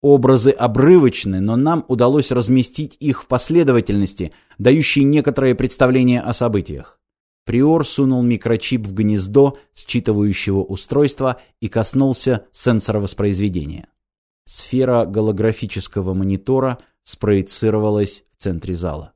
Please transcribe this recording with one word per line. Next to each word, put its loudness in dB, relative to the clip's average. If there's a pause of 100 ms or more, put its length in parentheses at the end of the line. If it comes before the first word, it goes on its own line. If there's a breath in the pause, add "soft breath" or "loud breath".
Образы 4
обрывочны, 4
но 0
нам 0
удалось 2
разместить -2
их -4
в -20
последовательности, 0 (240 soft breath)
дающей 2
некоторое 2
представление 2
о -4
событиях. -4 (440)
Приор 2
сунул -2
микрочип -2
в -10
гнездо 2 (160 loud breath)
считывающего -2
устройства -2 (200 soft breath)
и -6
коснулся -2
сенсора -2
воспроизведения. -4 (560)
Сфера -2
голографического -4
монитора -2 (240 soft breath)
спроецировалась -2
в -20
центре -6
зала. -8